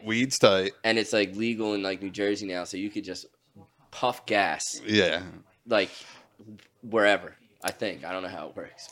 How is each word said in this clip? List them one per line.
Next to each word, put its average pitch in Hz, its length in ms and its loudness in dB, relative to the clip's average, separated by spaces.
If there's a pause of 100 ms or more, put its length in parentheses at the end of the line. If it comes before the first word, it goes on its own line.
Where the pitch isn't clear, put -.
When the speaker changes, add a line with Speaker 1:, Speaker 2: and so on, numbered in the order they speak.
Speaker 1:
Weed's 120 320 0
tight. 95 340 6 (120)
Speaker 2:
And 113 160 2
it's, 104 140 -2
like, 98 220 2
legal 110 380 -2
in, 101 80 -2
like, 95 220 -4
New 95 80 -8
Jersey 101 360 -2
now, 90 180 -6
so 95 120 -10
you 101 140 -4
could 104 120 -8
just 90 220 -12 (640)
puff - 380 -2
gas. 95 360 2 (220)
Speaker 1:
Yeah. 92 380 4 (420)
Speaker 2:
Like, 104 240 2 (920)
wherever. 101 520 2 (280)
I 139 80 -2
think. 82 340 -8
I 87 60 -8
don't 92 100 -4
know 90 80 -8
how 80 200 -12
it - 60 -20
works. - 360 -16